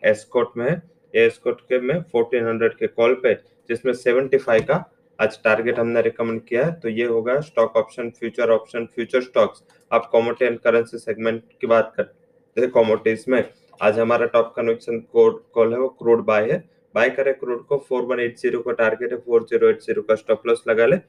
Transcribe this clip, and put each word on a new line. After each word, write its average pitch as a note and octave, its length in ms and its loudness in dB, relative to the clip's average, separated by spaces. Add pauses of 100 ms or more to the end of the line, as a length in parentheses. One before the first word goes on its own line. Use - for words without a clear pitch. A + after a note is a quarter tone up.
एस्कॉर्ट A#2 520 -2
में A#2+ 140 -4
है, E3+ 120 -4 (320)
ये A2+ 120 4
एस्कॉर्ट A#2+ 340 -4
के B2+ 200 -2
में C#3 220 -2
फ़ोर्टीन A2+ 440 -2
हंड्रेड A2+ 280 0
के A2 120 -4
कॉल A#2 360 0
पे, A2 120 2 (340)
जिसमें A#2+ 240 -2
सेवेंटी C3 460 0
फ़ाइव A2+ 240 2
का F3 220 -2 (340)
आज G#2+ 260 -2
टारगेट A2+ 340 0
हमने A#2 240 0
रिकमेंड A2+ 420 -4
किया A#2+ 220 -2
है। E3+ 140 -2
तो A#2 80 -8
ये A2+ 160 -2
होगा A#2 360 -2
स्टॉक A2+ 360 -2
ऑप्शन, A#2 340 -4
फ्यूचर A#2 400 -4
ऑप्शन, A#2 360 -2
फ्यूचर A#2+ 340 -4
स्टॉक्स। B2 420 -2 (280)
आप A2+ 220 0
commodity A#2 380 0
and A#2 160 -6
currency A#2 380 0
segment A2+ 360 -4 (200)
की B2+ 60 -4
बात A2+ 300 2
करते - 640 -8
हैं, B2+ 120 0
commodities A2 560 0
में B2 160 0 (360)
आज G#2+ 180 2
हमारा A#2 280 2
टॉप A#2 300 0
कन्विक्शन A2+ 460 -4 (120)
कॉल A2+ 580 2
है A#2+ 60 -2
वो C3 100 0
क्रूड A#2 360 0
बाय A2 260 2
है। F3 120 -4 (320)
बाय A#2+ 160 2
करें C3 240 -2
क्रूड B2 320 -8
को, C#3+ 100 0 (120)
फ़ोर B2 140 -2
वन A#2+ 180 -4
एट A#2 180 -6
ज़ीरो A#2 220 -2
का A#2+ 120 -6
target A2+ 400 -2
है, B2 60 -4
फ़ोर A#2 240 2
ज़ीरो A2+ 260 2
एट G#2+ 120 0
ज़ीरो G#2+ 220 -4
का A2 120 0
stop G#2+ 320 -2
loss A#2 220 0
लगा A2+ 180 4
ले। D3 100 4 (120)